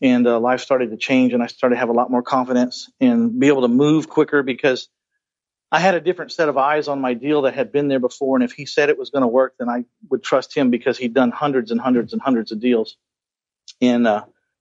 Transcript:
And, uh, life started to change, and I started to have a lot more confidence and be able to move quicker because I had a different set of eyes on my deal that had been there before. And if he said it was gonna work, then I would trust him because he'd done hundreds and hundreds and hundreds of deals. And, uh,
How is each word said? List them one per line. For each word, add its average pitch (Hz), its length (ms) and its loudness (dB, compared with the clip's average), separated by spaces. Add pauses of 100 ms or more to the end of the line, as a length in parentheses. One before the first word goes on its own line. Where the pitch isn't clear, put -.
And, 123 240 4
uh, 117 140 2
life 123 200 0
started 127 300 -2
to 107 60 -10
change, 127 380 2
and 120 80 0
I 117 40 -4
started 123 300 0
to - 40 -6
have 117 100 -2
a - 20 -2
lot 120 180 0
more 123 120 0
confidence 123 680 -2 (100)
and 117 380 2
be 131 100 2
able 135 140 4
to 123 60 2
move 147 400 2
quicker 147 340 0
because 127 460 -2 (840)
I 160 60 2
had 185 160 2
a 165 60 -2
different 170 320 -6
set 160 160 0
of 131 100 -2
eyes 147 300 0
on 139 120 -4
my 127 140 -2
deal 143 280 -2
that 127 120 0
had 127 160 -4
been 143 160 -2
there 135 140 0
before. 131 360 -2
And 127 60 2
if 120 100 -2
he 139 140 -16
said 147 220 0
it 143 100 0
was 127 120 -12
gonna 131 180 0
work, 127 300 2
then 120 100 -6
I 120 160 -4 (240)
would 127 140 -2
trust - 340 -2
him 135 140 2
because 120 280 -2
he'd 117 160 -6
done 127 160 2
hundreds 131 400 -2
and 117 100 -2
hundreds 120 320 0
and 110 80 -6
hundreds 117 300 -2
of 110 100 -8
deals. 117 360 0 (840)
And, 120 260 2
uh, 107 180 0 (360)